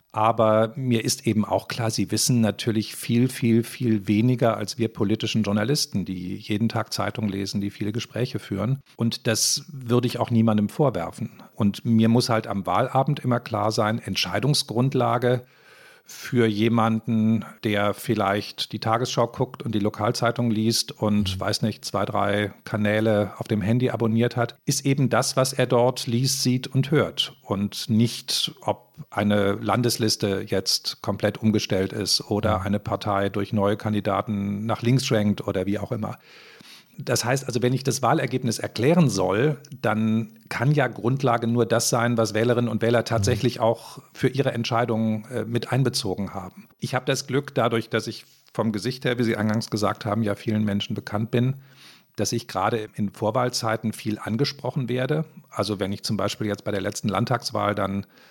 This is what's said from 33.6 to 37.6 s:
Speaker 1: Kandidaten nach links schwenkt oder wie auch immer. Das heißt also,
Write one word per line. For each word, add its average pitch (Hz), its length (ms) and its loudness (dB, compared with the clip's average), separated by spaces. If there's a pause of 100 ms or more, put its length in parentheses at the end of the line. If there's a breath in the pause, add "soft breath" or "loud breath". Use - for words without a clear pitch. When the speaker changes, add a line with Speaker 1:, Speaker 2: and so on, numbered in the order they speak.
Speaker 1:
Kandidaten 101 880 -2
nach 113 160 -2
links 123 240 2
schwenkt 104 400 2
oder 95 200 -2
wie 101 120 -2
auch 98 140 -6
immer. 104 260 -6 (800 loud breath)
Das 123 260 -2
heißt 135 220 0
also, 117 160 -2